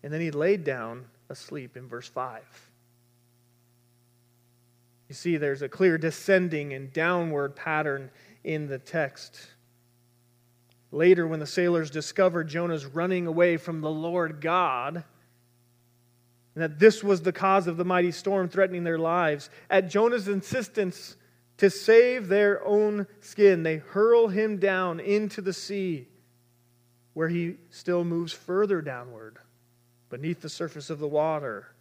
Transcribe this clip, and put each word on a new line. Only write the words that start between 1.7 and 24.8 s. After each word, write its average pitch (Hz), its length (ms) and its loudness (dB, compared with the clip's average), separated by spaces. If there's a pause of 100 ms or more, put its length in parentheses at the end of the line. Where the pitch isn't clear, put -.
in 123 120 -18
verse 117 200 -14
five. 123 640 -12 (2500)
You 139 60 -18
see, 170 220 -2
there's 143 260 -2
a 135 60 -6
clear 170 300 2
descending 160 760 0
and 135 180 -12
downward 160 640 -2
pattern 147 560 -4 (340)
in 151 220 -6
the 135 120 -8
text. - 600 -8 (1500)
Later, 170 360 4
when 160 120 -4
the 151 80 -8
sailors 170 440 0
discovered 165 580 0
Jonah's 160 380 -6
running 175 400 -2
away 170 320 4
from 160 240 -6
the 156 80 -2
Lord 160 500 -4
God, 156 640 -2 (1500)
and 160 80 -4
that 151 160 -4
this 208 260 8
was 196 160 2
the 175 120 -2
cause 190 340 2
of 170 100 -4
the 175 80 -2
mighty 180 260 2
storm 190 380 -2
threatening 180 360 0
their 165 140 -2
lives, 160 520 0 (180)
at 185 220 2
Jonah's 214 380 2
insistence 202 880 -4 (420)
to 196 100 6
save 226 600 6
their 202 360 2
own 208 420 0 (140)
skin, 190 440 4
they 160 120 0
hurl 226 520 4
him 214 280 -2
down 185 420 0